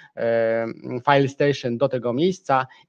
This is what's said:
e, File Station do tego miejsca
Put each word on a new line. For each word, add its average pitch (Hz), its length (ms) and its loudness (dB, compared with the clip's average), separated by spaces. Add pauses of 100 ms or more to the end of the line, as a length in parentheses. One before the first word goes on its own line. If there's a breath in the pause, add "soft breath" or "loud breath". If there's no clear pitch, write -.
(180 loud breath)
e, 113 480 0 (400)
File 139 220 4
Station 135 500 -2
do 135 120 0
tego 120 240 -2
miejsca 143 540 0 (220 soft breath)